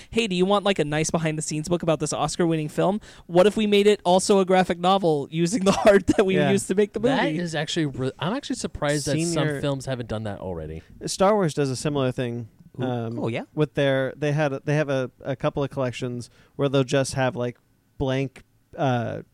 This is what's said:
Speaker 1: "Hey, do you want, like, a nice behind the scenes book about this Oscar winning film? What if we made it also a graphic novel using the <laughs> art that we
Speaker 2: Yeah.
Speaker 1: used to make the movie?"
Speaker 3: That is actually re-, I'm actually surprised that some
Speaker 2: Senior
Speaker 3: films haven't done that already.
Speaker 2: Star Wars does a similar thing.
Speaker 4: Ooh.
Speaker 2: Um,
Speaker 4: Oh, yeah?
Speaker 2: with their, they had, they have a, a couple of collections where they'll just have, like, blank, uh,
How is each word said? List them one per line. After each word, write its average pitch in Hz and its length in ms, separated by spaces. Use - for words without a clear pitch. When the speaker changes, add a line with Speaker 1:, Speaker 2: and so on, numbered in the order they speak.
Speaker 1:
"Hey, 226 160
do 185 100
you 180 120
want, 202 180
like, 202 140
a 160 40
nice 151 280
behind 160 260
the 156 60
scenes 156 260
book 175 140
about 160 160
this 151 120
Oscar 151 360
winning 156 220
film? 185 300
What 180 180
if 208 100
we 220 120
made 202 180
it 208 180
also 190 360
a 190 60
graphic 185 340
novel 175 500
using 170 340
the 190 160
<laughs> - 80
art 202 200
that - 180
we 190 120
Speaker 2:
Yeah. 147 120
Speaker 1:
used 196 200
to 196 60
make 202 180
the 214 60
movie?" 208 160
Speaker 3:
That 247 200
is 170 180
actually 156 320
re-, 131 320
I'm 175 160
actually 277 220
surprised 147 500
that 147 60
some 151 100
Speaker 2:
Senior 151 400
Speaker 3:
films 139 240
haven't 120 240
done 107 140
that 101 160
already. 80 420
Speaker 2:
Star 196 300
Wars 180 180
does 143 160
a 127 60
similar 139 360
thing. 120 360
Speaker 4:
Ooh. 127 40
Speaker 2:
Um, 120 360
Speaker 4:
Oh, - 80
yeah? 131 160
Speaker 2:
with 151 220
their, 135 420
they 147 140
had, 147 200
they 147 80
have 147 160
a, 131 220
a 131 120
couple 147 280
of 135 60
collections 123 640
where 143 120
they'll 135 160
just 135 300
have, 131 220
like, 123 240
blank, 135 420
uh, 117 440